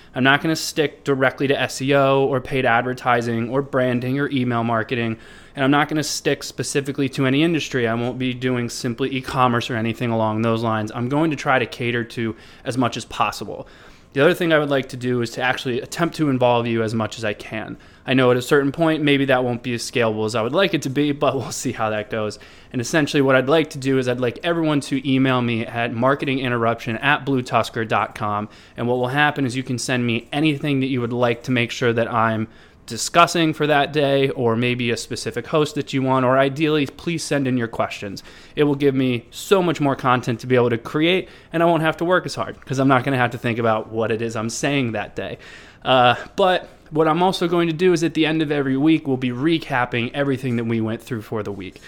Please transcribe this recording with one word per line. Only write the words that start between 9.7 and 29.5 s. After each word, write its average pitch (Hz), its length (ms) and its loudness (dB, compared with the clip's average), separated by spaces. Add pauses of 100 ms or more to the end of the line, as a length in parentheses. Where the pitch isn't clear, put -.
anything 117 340 -2
along 110 300 0
those 113 220 0
lines. 110 320 -2
I'm 123 160 -4
going 156 200 0
to 139 60 -4
try 131 220 2
to 117 80 0
cater 120 380 -4
to 113 300 -6 (300)
as 123 140 -4
much 120 180 0
as 117 80 -8
possible. - 640 -6 (460)
The 135 60 0
other 175 140 6
thing 170 180 0
I 151 80 6
would 143 100 0
like 135 200 0
to 135 60 -10
do 123 260 -2
is 117 80 -4
to 127 120 -8
actually 127 380 -2
attempt - 360 -4
to 151 140 0
involve 120 380 2
you 113 160 0
as 107 100 -4
much 110 240 -4
as 113 60 -10
I 104 80 -2
can. - 440 -10 (300)
I 131 80 0
know 127 160 6
at 123 60 6
a 123 60 -2
certain 139 280 2
point, 156 320 0
maybe 139 220 2
that 127 180 2
won't 120 220 -4
be 123 100 -4
as 113 80 -6
scalable 110 420 0
as 107 120 -2
I 110 60 0
would 123 100 -2
like 180 200 2
it 156 100 0
to 139 80 -4
be, 143 200 0
but 139 240 0
we'll 120 160 -4
see - 220 -6
how 110 180 -2
that 107 200 -6
goes. 107 280 -4 (340)
And 127 80 -4
essentially 143 420 2
what 135 120 4
I'd 131 140 4
like 156 220 4
to 143 80 -10
do 131 200 0
is 123 80 0
I'd 123 140 -2
like 120 240 -2
everyone 160 380 2
to 139 280 -4
email 131 320 2
me 117 240 -2
at 120 260 -4
marketinginterruption 123 1080 0
at 139 240 0
bluetusker 123 600 -2
dot 110 260 -2
com. 104 340 -4 (280)
And 120 100 -4
what 123 120 0
will 123 100 -2
happen 147 380 0
is 120 100 -4